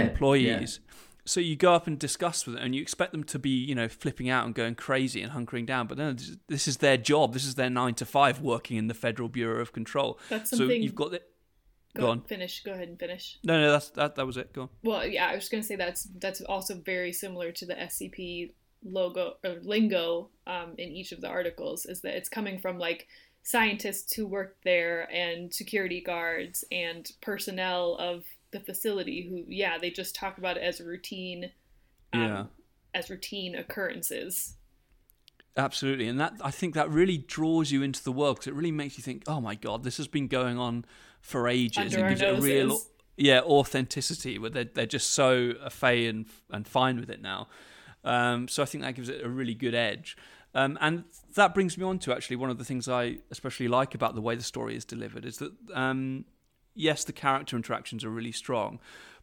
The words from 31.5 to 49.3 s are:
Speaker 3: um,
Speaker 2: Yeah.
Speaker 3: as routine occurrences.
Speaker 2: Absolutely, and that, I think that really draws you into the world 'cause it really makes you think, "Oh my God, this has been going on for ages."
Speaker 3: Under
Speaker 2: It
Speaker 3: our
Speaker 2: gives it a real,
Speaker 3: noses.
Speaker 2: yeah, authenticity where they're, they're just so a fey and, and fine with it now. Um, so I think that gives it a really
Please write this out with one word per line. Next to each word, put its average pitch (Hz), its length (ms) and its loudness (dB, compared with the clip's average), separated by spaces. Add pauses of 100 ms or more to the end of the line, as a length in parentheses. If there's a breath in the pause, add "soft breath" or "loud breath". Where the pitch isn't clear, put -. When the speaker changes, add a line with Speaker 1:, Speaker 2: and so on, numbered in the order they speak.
Speaker 3:
um, 117 100 2
Speaker 2:
Yeah. 104 220 0 (500)
Speaker 3:
as 180 160 -4
routine 185 460 -8
occurrences. - 1000 -4 (1000)
Speaker 2:
Absolutely, 135 520 0
and 123 100 0
that, 160 240 0
I 139 80 -2
think 160 240 -4
that 156 160 2
really 175 260 6
draws 160 540 2
you 135 120 4
into 139 200 -2
the 135 80 -2
world 131 300 2
'cause - 80 -8
it 139 60 -6
really 160 180 0
makes 147 260 -4
you 117 60 -12
think, - 240 -8
"Oh 151 120 -2
my 107 140 -4
God, 113 300 -6
this 123 140 -4
has 156 100 -6
been 143 180 0
going 123 320 0
on 120 260 -2 (360 soft breath)
for 120 260 0
ages." 123 320 4 (160)
Speaker 3:
Under - 40 4
Speaker 2:
It - 40 6
Speaker 3:
our - 60 4
Speaker 2:
gives - 140 4
it 196 160 4
a - 20 4
real, 139 280 6
Speaker 3:
noses. - 220 0 (260)
Speaker 2:
yeah, 135 260 10
authenticity 139 920 2
where 110 140 -4
they're, 120 140 -2
they're - 220 -2
just - 260 0
so 127 500 6
a 135 80 -10
fey 120 380 4
and, 110 180 -4 (240)
and - 160 -6
fine 127 320 2
with 110 100 -8
it 104 140 -12
now. 98 240 -8 (560 loud breath)
Um, 123 460 2
so 147 160 0
I - 20 0
think 143 160 -8
that 131 140 -6
gives 123 120 -8
it 135 160 -8
a 120 40 -4
really 123 260 -2